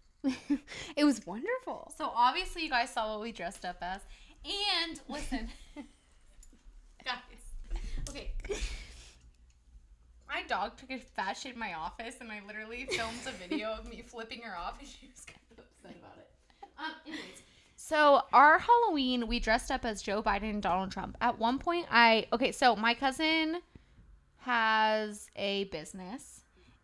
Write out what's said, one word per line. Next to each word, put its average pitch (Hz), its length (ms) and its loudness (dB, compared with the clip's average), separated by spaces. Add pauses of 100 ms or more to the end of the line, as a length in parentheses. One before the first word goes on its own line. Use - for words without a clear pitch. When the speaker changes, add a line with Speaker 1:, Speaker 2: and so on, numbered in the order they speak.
(240)
Speaker 1:
<laughs> 269 80 2 (600)
It 294 100 2
was 240 220 4
wonderful. 277 720 -6
Speaker 2:
So 285 180 -6
obviously 294 480 2
you 311 80 -4
guys 247 200 0
saw 220 240 -2
what 214 80 -8
we 226 100 -8
dressed 190 320 -10
up 180 160 -8
as. 185 200 -6 (440)
And 339 640 -2
listen, 254 400 -6 (260)
<laughs> - 1300 -20
guys, - 760 -8 (320)
okay. - 220 -8 (2000)
My 311 200 -4
dog 220 300 -2
took 254 120 -14
a 262 80 -6
fat 208 380 -6
shit 254 180 -10
in - 40 -14
my 208 160 -6
office, 226 460 -8
and 233 120 -14
I 208 140 -10
literally 220 400 -12
filmed 226 400 -4
a 262 60 -8
video 202 400 -6
of 220 160 -10
me 233 180 -14
flipping 233 360 -14
her 202 140 -10
off, 180 220 -8
and 277 100 -18
she - 200 -20
was - 180 -20
kind - 120 -20 (120)
of - 80 -20
upset - 420 -20
about - 160 -20
it. - 120 -20 (500)
Um, - 140 -6 (140)
anyways, - 360 -12 (340)
so 294 460 6 (100)
our 294 260 10
Halloween, 294 680 4
we 233 140 -2
dressed 226 300 2
up 262 140 -2
as 214 160 -4
Joe 214 220 -2
Biden 208 260 0
and 208 140 -4
Donald 185 280 0
Trump. 185 300 -8
At 226 180 2
one 233 200 2
point, 339 320 -2
I, 226 420 8
okay, 240 180 2
so 247 240 6
my 226 200 2
cousin 320 680 0 (760)
has 220 1000 2
a 196 280 -2
business, 185 800 -12 (400)